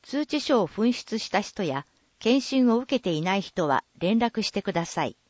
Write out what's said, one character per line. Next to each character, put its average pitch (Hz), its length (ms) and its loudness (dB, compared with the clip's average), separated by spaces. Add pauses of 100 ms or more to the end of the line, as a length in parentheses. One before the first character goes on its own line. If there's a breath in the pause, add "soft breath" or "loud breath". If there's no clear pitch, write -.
通 294 220 -4
知 294 160 -2
書 247 220 2
を 160 60 0
紛 233 240 0
失 - 260 -6
し - 120 -8
た 190 100 0
人 - 240 -6
や、 143 200 -4 (340)
検 254 220 2
診 254 300 2
を 226 80 2
受 254 220 -2
け - 20 -20
て 185 80 -2
い 156 100 0
な 185 160 0
い 196 60 0
人 165 260 -2
は 135 160 2 (140)
連 202 200 2
絡 226 240 0
し - 80 -4
て 202 120 -4
く 190 100 -4
だ 170 140 -2
さ 160 180 -4
い。 117 120 -6 (140)